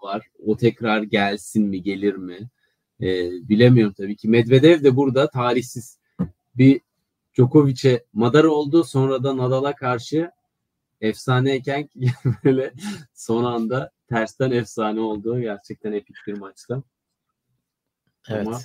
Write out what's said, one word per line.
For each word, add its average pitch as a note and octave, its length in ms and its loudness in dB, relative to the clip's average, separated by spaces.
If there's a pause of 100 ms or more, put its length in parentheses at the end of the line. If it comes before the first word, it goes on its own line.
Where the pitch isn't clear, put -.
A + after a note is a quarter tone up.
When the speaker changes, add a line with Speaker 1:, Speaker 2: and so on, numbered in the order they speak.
Speaker 1:
var. - 240 -10 (200)
O G#2+ 100 0
tekrar A2 460 0
gelsin G#2 640 -2
mi, F#2+ 140 -6
gelir G2 320 -2
mi? F#2 360 -14 (500)
Ee, F#2 300 -2 (180)
bilemiyorum A2 480 6
tabii G2+ 200 -8
ki. - 120 -6
Medvedev C3 560 6
de B2+ 120 6
burada C3+ 340 0
talihsiz B2 680 -6 (560)
bir C3 260 6 (540)
Djokovic'e C3 760 4
madar A#2+ 320 4
oldu. D3+ 400 2
Sonra C3+ 400 -2
da C3+ 120 -2
Nadal'a C3 380 -2
karşı C#3 560 -4 (720)
efsaneyken C3 920 -2
<laughs> B2 500 -4
böyle C3 280 0 (420)
son A#2 300 -4
anda A#2+ 460 -4 (180)
tersten A#2+ 420 -4
efsane A2 500 -4
oldu. A2 400 -4
Gerçekten G#2+ 520 -10
epik G2+ 240 -10 (100)
bir G#2 120 -10
maçta. A#2+ 440 -10 (1500)
Speaker 2:
Evet, G#2 160 -6
Speaker 1:
Ama A#2 180 -8